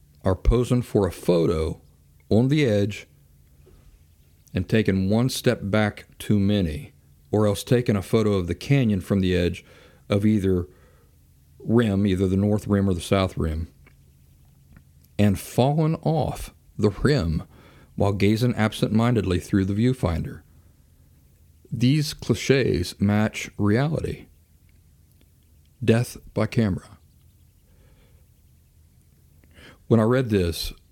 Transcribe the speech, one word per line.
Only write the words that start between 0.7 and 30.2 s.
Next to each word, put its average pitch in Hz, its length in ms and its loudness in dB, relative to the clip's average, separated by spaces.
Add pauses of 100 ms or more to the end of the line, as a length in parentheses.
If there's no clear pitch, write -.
for 101 240 0
a 98 60 -4
photo 82 680 0 (480)
on 117 180 4
the 147 180 2
edge 101 440 -2 (1500)
and - 140 -4
taking 95 420 2
one 117 180 2
step - 340 -2
back 104 440 -2 (120)
too 107 220 0
many, 95 520 -2 (380)
or 107 160 2
else 101 160 -2
taking 123 320 0
a 98 80 0
photo 107 300 0
of 90 160 0
the 85 60 -4
canyon 113 460 0
from 98 200 -2
the 90 160 2
edge 87 280 -2 (440)
of 104 180 0
either 95 400 2 (920)
rim, 110 440 2
either 95 220 2
the 95 100 0
north 104 300 0
rim 98 220 2
or 92 60 0
the 82 60 -4
south 95 360 -2
rim, 80 320 -4 (1500)
and 104 220 2
falling 151 640 0
off - 500 -4 (240)
the 104 140 0
rim 98 540 -2 (500)
while 101 180 0
gazing 107 440 0
absent-mindedly 107 840 0
through 95 260 0
the 98 100 -2
viewfinder. 104 680 -2 (1300)
These 143 440 0
cliches 104 840 0
match 104 580 0
reality. 131 720 -2 (1600)
Death 113 320 2 (180)
by 107 120 0
camera. - 520 -2 (3000)
When 113 140 4
I 107 40 2
read 123 260 0